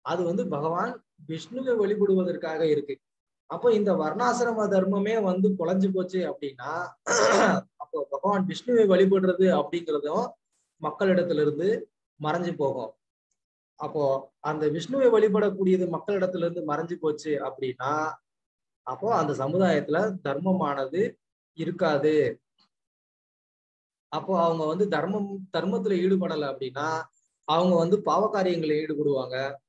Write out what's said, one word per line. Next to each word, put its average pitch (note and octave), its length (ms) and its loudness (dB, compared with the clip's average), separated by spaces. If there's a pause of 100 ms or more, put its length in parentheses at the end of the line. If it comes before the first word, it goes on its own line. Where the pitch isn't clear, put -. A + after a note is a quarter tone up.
அது F3 240 -4
வந்து F#3+ 240 -2
பகவான் E3+ 560 -4 (240)
விஷ்ணுவை A#3+ 480 -4
வழிபடுவதற்காக F#3+ 840 0
இருக்கு. C#3+ 380 0 (480)
அப்போ G3 260 2
இந்த G3+ 200 2
வர்ணாசிரம A3 760 0
தர்மமே G3 540 0
வந்து F#3+ 340 2
குலைஞ்சு F#3+ 360 0
போச்சு F#3 260 -2
அப்படின்னா, D3 720 -6 (880)
அப்போ - 340 -6
பகவான் F#3+ 360 0
விஷ்ணுவை A3+ 400 2
வழிபடுறது F#3+ 640 4
அப்படிங்கிறதும் D#3+ 800 -2 (540)
மக்களிடத்துல E3+ 580 0
இருந்து D3+ 500 0 (320)
மறைஞ்சு E3+ 340 -4
போகும். C3 380 -4 (800)
அப்போ C#3+ 680 -2
அந்த D3+ 260 -2
விஷ்ணுவை B3 420 2
வழிபடக்கூடியது G3 840 4
மக்களிடத்துல F#3 480 -2
இருந்து E3+ 280 -4
மறைஞ்சு E3 280 -4
போச்சு D#3 360 -4
அப்படின்னா, C3+ 840 -4 (680)
அப்போ G3 320 -4
அந்த D#3 180 0
சமுதாயத்துல E3+ 880 0
தர்மமானது D3+ 960 -2 (340)
இருக்காது. D#3 880 0 (1700)
அப்போ E3+ 360 -2
அவங்க E3 220 0
வந்து F3+ 220 0
தர்மம், G3 640 -4
தர்மத்துல F#3+ 440 -2
ஈடுபடல E3+ 500 0
அப்படின்னா, C#3 560 -6 (420)
அவங்க F3 320 4
வந்து E3+ 200 4
பாவகாரியங்களை F3+ 800 0
ஈடுபடுவாங்க. C#3 800 -2 (120)